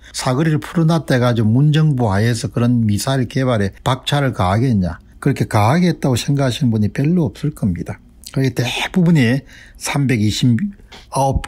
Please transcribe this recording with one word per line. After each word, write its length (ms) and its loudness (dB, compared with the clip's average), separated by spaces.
사거리를 460 0
풀어놨다 560 0
해가지고 340 2
문정부 640 2
하에서 360 0
그런 380 0
미사일 420 -2
개발에 420 -2
박차를 480 -2
가하겠냐? 680 0
그렇게 260 0
가하겠다고 680 2
생각하시는 540 0
분이 180 2
별로 360 0
없을 300 -4
겁니다. 440 -6
그게 200 0
대부분이 880 0
삼백이십구 1700 -2